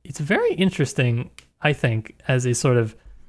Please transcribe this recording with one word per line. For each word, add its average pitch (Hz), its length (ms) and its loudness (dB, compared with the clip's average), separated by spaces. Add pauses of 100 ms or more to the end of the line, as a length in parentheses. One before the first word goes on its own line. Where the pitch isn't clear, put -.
It's - 160 -12
very 262 340 0
interesting, 131 800 0 (320)
I 151 100 2
think, 110 540 -4
as 127 180 0
a 123 80 0
sort 123 240 2
of 110 180 0 (340)